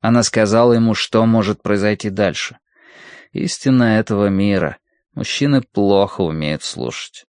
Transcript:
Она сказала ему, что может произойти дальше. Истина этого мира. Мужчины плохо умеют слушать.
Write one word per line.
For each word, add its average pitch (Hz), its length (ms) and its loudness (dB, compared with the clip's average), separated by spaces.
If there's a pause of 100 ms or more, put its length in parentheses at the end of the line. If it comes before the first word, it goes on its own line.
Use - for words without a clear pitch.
Она 117 220 2
сказала 113 520 2
ему, 113 200 2
что 113 320 0
может 110 340 2
произойти 104 480 -2
дальше. 95 500 -4 (760)
Истина 123 640 2
этого 104 300 0
мира. 98 500 -2 (360)
Мужчины 139 460 -2
плохо 101 600 0
умеют 78 420 -4
слушать. - 680 -12